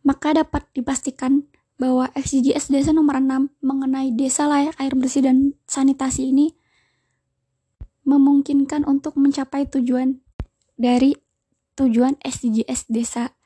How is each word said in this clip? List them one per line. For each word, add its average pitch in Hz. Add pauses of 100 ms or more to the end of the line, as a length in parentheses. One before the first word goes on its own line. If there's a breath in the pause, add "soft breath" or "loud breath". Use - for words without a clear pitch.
Maka 294
dapat -
dipastikan 269 (320)
bahwa 254
S 269
D 269
G 254
S 285
Desa 285
nomor 285
enam 269
mengenai 269
desa 269
layak 294
air 269
bersih 262
dan 269 (160)
sanitasi 269
ini 294 (1500)
memungkinkan 277
untuk 277
mencapai 277
tujuan 254 (560)
dari 247 (540)
tujuan 254
S 262
D 226
G 220 (120)
S 254
Desa. 233 (120)